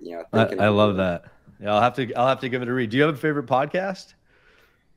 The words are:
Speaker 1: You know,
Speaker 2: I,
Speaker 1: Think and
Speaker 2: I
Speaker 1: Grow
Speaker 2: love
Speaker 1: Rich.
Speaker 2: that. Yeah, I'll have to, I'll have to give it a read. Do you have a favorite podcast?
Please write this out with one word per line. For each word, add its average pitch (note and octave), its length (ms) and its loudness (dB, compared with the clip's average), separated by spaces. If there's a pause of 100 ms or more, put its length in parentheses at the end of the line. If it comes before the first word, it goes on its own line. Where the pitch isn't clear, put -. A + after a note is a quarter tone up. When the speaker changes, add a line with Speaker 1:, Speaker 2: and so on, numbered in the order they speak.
Speaker 1:
You E2+ 160 -12
know, D#2+ 60 -12 (100)
Speaker 2:
I, A2+ 60 4
Speaker 1:
Think A2 120 2
and G2 100 -2
Speaker 2:
I G2+ 40 4
Speaker 1:
Grow G#2 100 4
Speaker 2:
love G#2+ 160 6
Speaker 1:
Rich. F#2+ 60 -2
Speaker 2:
that. F#2 260 -2 (380)
Yeah, G2+ 120 -2
I'll G#2+ 80 4
have B2 140 2
to, - 200 -4
I'll B2 120 2
have C3 140 0
to B2+ 80 -6
give B2 120 -4
it A#2+ 60 -6
a B2 60 -2
read. B2+ 160 -2
Do A#2 80 -2
you C#3+ 60 6
have D#3 120 2
a - 20 -12
favorite D3 280 -2
podcast? D3+ 680 -4 (800)